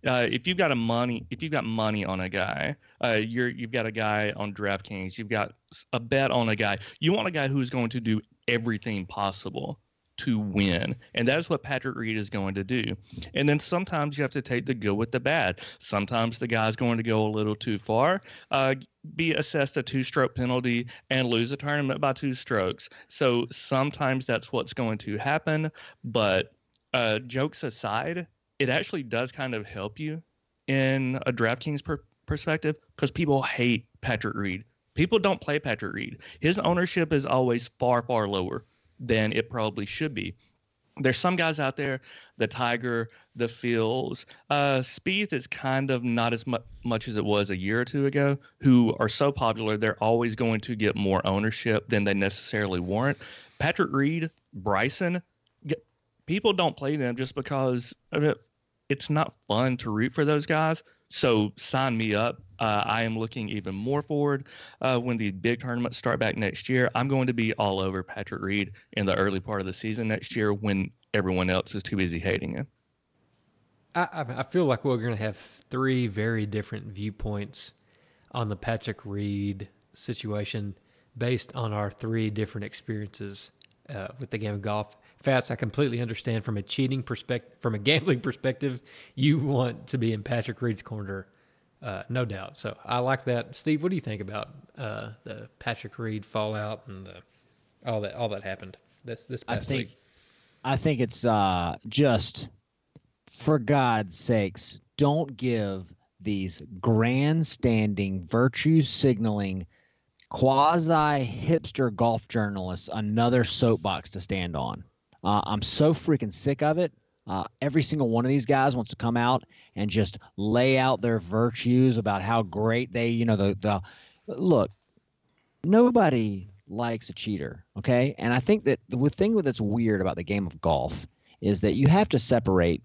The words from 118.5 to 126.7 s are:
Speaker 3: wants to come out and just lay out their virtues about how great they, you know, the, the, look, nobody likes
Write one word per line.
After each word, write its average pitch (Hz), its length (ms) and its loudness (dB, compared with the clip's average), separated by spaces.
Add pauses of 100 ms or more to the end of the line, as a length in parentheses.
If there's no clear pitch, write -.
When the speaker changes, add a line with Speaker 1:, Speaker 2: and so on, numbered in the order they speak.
Speaker 3:
wants 117 160 -4
to - 60 -10
come 117 220 0
out 123 260 2 (320)
and 104 140 -2
just 104 280 0 (200)
lay 123 400 4
out 131 240 2
their 117 160 2
virtues 117 800 4
about 101 240 0
how 113 200 2
great 113 500 0
they, 117 160 0
you 117 180 2
know, 110 100 4
the, 98 240 2
the, 101 220 0 (440)
look, 170 440 2 (920)
nobody 160 840 4 (200)
likes 113 420 -4